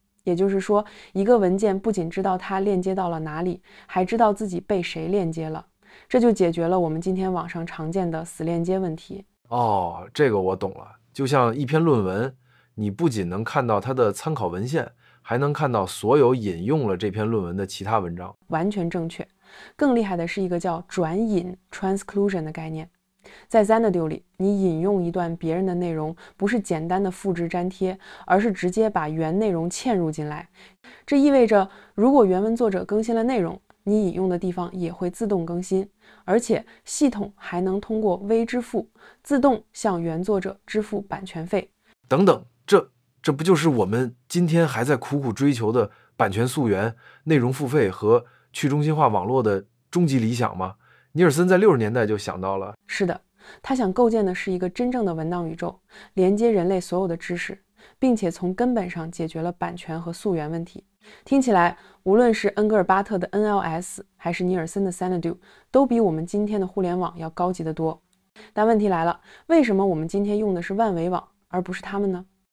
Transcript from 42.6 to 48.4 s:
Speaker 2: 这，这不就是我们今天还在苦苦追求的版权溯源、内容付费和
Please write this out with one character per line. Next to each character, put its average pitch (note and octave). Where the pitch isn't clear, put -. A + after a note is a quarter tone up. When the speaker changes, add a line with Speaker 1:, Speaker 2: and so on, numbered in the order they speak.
Speaker 2:
这， -
这 D#3+
不 C#3+
就 F3+
是 D#3+
我 A2+
们 A#2
今 F3
天 E3
还 B2
在 C#3
苦 C#3+
苦 C3
追 C#3
求 A2+
的 A2+
版 A2
权 G#2+
溯 B2+
源、 G#2
内 D#3
容 B2
付 C#3
费 B2
和 A2